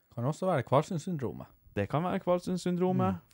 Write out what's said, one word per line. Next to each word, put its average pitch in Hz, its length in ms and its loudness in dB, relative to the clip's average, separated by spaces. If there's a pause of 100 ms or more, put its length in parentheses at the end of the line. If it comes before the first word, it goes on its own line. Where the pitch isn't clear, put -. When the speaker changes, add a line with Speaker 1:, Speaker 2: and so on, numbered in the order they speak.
(160)
Speaker 1:
Kan 120 160 -2
også 185 160 -4
være 156 160 2
Kvalsund-syndromet. 139 880 -2 (240)
Speaker 2:
Det 101 160 0
kan 160 160 0
være 190 160 -2
Kvalsund-syndromet, 180 960 0
Speaker 1:
Mm. - 140 -20